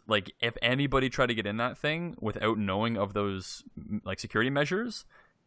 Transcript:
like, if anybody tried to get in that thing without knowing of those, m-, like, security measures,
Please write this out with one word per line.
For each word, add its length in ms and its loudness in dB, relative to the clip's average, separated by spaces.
like, 320 2
if 220 0
anybody 480 2
tried 160 2
to 100 0
get 120 -2
in 100 -2
that 200 -2
thing 440 -2
without 360 2
knowing 380 2
of 180 0
those, 500 -2
m-, 280 -4
like, 140 -4
security 320 0
measures, 520 0